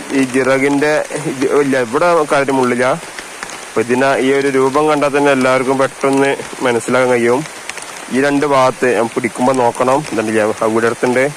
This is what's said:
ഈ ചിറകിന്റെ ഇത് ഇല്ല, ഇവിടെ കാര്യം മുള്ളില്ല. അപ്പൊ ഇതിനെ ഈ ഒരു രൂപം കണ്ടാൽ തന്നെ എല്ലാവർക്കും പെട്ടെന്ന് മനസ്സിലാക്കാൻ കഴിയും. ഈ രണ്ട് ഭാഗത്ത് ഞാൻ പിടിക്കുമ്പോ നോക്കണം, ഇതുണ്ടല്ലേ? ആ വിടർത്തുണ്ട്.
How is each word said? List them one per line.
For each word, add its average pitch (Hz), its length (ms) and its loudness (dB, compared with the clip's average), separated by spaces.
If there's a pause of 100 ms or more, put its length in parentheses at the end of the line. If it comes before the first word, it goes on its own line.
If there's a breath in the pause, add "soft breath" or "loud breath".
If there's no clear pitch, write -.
(180)
ഈ 135 40 2 (100)
ചിറകിന്റെ 135 600 2 (400)
ഇത് 131 120 -4 (200)
ഇല്ല, 135 120 0 (120)
ഇവിടെ 156 200 0 (240)
കാര്യം 139 280 0
മുള്ളില്ല. 123 260 0 (800)
അപ്പൊ - 180 -2
ഇതിനെ 127 240 2 (160)
ഈ - 20 2 (100)
ഒരു 139 100 0 (100)
രൂപം 135 320 2
കണ്ടാൽ 143 260 2
തന്നെ 143 200 4
എല്ലാവർക്കും 131 460 2
പെട്ടെന്ന് 135 480 0 (360)
മനസ്സിലാക്കാൻ 123 480 0
കഴിയും. 120 260 2 (760)
ഈ 123 120 0
രണ്ട് 143 280 2
ഭാഗത്ത് 131 420 2
ഞാൻ 113 180 0
പിടിക്കുമ്പോ 135 380 -2 (100)
നോക്കണം, 127 360 2 (140)
ഇതുണ്ടല്ലേ? 110 320 0 (200)
ആ 110 100 0
വിടർത്തുണ്ട്. 117 500 0 (120)